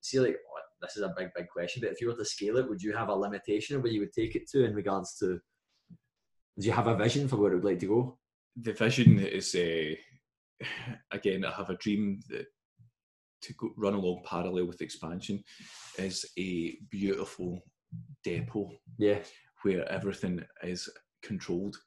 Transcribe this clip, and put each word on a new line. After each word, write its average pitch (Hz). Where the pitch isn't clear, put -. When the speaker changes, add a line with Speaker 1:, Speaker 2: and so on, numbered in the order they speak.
Speaker 1:
see, -
like, 123
oh, -
this 90
is 104
a 90
big, 92
big 87
question, 87
but 101
if -
you 117
were 117
to 104
scale 104
it, 131
would 98
you 104
have 110
a 101
limitation 101
of 127
where 117
you 107
would 95
take 113
it -
to 131
in 104
regards 98
to, 90
do 98
you 113
have 117
a 113
vision 120
for 131
where 101
it 92
would 90
like 92
to 92
go? 123
Speaker 2:
The 113
vision 113
is, 95
uh, 82
again, 95
I 73
have 95
a 92
dream 101
that -
to -
go, 110
run 101
along 90
parallel 90
with 85
expansion 90
is 92
a 90
beautiful 95
depot 101
Speaker 1:
Yeah. 104
Speaker 2:
where 92
everything 92
is 90
controlled. 95